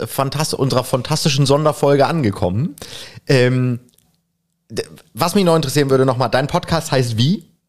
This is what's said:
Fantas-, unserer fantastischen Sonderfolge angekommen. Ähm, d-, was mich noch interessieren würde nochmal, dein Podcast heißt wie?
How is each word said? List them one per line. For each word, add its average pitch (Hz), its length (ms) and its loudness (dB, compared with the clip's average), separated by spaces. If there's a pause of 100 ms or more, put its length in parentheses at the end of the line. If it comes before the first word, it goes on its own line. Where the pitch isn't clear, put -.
Fantas-, 147 480 -4
unserer 127 300 0
fantastischen 139 600 -2
Sonderfolge 143 600 2
angekommen. 120 720 -2 (520)
Ähm, 127 520 2 (880)
d-, 113 160 -8 (280)
was 170 220 0
mich 202 100 4
noch 165 100 4
interessieren 135 340 0
würde 131 160 4
nochmal, 123 240 0
dein 131 180 0
Podcast 165 440 -4
heißt 120 260 0
wie? 151 280 0 (240)